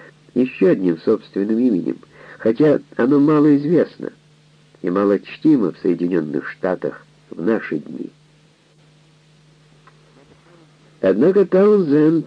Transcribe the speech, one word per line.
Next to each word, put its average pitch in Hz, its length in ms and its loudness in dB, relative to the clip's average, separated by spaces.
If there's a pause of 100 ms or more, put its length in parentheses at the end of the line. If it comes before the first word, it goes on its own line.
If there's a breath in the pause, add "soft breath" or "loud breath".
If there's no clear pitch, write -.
(340 loud breath)
ещё 131 340 0
одним 92 300 0
собственным 107 600 -2
именем, 107 380 0 (420 loud breath)
хотя 131 420 2 (160)
оно 135 220 2
мало 147 380 4
известно 143 560 -2 (680)
и 90 80 -4
мало 101 280 0
чтимо 127 540 0
в - 60 -20
Соединённых 82 720 -4
Штатах - 540 -6 (260)
в - 120 -14
наши 92 360 -4
дни. 69 320 -14 (3000)
Однако 156 460 2
Таунсенд 170 800 2